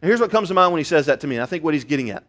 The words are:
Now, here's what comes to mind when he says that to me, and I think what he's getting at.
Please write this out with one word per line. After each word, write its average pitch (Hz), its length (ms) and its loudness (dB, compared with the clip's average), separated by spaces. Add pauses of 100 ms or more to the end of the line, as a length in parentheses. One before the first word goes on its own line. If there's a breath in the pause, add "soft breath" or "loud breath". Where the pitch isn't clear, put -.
Now, 165 60 -2
here's 233 100 2
what 226 140 0
comes 208 160 0
to 190 60 -4
mind 180 180 4
when 165 80 -2
he 143 40 -4
says 147 220 2
that 139 140 2
to 143 80 -8
me, 127 80 -4
and 117 60 -4
I 127 40 -6
think 170 160 -8
what 160 100 -2
he's 139 120 -2
getting 127 260 -4
at. 95 180 -12